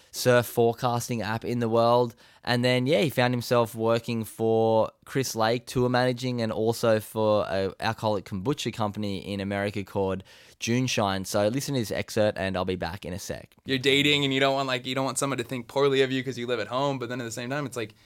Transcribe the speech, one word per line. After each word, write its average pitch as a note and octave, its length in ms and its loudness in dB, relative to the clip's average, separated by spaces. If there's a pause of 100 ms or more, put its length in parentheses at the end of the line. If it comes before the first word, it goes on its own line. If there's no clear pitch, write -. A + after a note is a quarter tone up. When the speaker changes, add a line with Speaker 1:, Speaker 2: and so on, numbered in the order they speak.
(100)
Speaker 1:
surf B2 340 4
forecasting A#2 800 0
app A2 240 -4
in A#2+ 140 -2
the A#2 80 0
world. A#2 460 4 (300)
And A#2+ 200 0
then, B2+ 220 2
yeah, E3+ 140 4
he E3+ 80 2
found B2 240 2
himself A#2+ 420 2
working A2+ 500 0
for A2+ 640 2 (140)
Chris - 320 -4
Lake, A2+ 280 2
tour B2 240 2
managing, B2 540 0
and A2 100 0
also A2 460 2
for G#2+ 500 2
a F#2+ 300 -2
alcoholic G#2+ 460 -2
kombucha G#2+ 500 -4
company G#2 440 -4 (140)
in G2 80 -4
America G2+ 440 -4
called F#2+ 400 -2 (340)
Juneshine. A2+ 680 0
So G#2 240 2
listen C#3 260 -2
to B2+ 60 0
this G#2 120 -4
excerpt, G#2 460 0
and F#2+ 180 -2
I'll F2+ 80 -2
be F#2 120 -2
back F2 280 -8
in D#2+ 80 -8
a F#2 60 -8
sec. - 360 -12 (100)
Speaker 2:
You're C3+ 140 0
dating, C#3+ 460 4
and C3+ 100 0
you C3+ 60 2
don't C3+ 140 2
want, C#3 120 -2
like, B2+ 200 -4
you B2+ 100 -6
don't C3+ 80 0
want B2 140 -4
someone C#3 200 -2
to A#2 60 -2
think B2 240 -8
poorly C3+ 340 4
of B2+ 80 0
you C3 140 -2
'cause B2+ 120 -6
you A#2+ 120 -8
live B2 120 -2
at G2+ 60 -4
home. C3+ 320 -2
But A#2+ 100 -6
then B2 120 -6
at A#2+ 40 -6
the A#2 60 -8
same A#2+ 200 -10
time, C#3+ 140 -4
it's A#2+ 120 -10
like, A2+ 180 -8 (120)